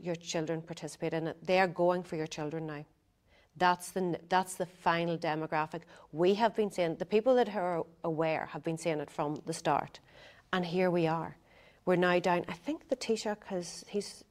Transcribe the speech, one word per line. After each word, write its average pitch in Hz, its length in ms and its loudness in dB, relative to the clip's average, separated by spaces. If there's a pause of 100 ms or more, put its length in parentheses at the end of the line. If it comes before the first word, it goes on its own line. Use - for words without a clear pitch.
your 175 160 -4
children 165 460 -4
participate 165 500 -8
in 165 160 -2
it. - 80 -8 (100)
They 185 140 4
are 185 80 4
going 175 340 2
for 170 140 -8
your 156 100 -4
children 160 400 -8
now. 151 180 -10 (720)
That's 180 340 2
the, 180 280 0 (120)
that's 185 240 2
the 180 120 -4
final 170 520 0
demographic. 156 640 -2 (280)
We 175 240 4
have 220 220 2
been 208 140 2
saying, 170 260 0
the 185 100 -4
people 220 280 4
that 226 200 2
are 180 300 0 (180)
aware 160 440 0
have - 180 -8
been 160 140 -2
saying 156 220 -2
it - 100 -8
from 151 360 -2
the 165 60 -4
start. - 480 0 (520)
And 185 120 0
here 180 260 2
we 170 160 2
are. 160 300 -2 (480)
We're 185 120 4
now 180 220 6
down, 175 300 2
I 180 60 -6
think - 340 -8
the 254 80 0
Taoiseach 214 500 -4
has, 175 420 -8
he's - 420 -8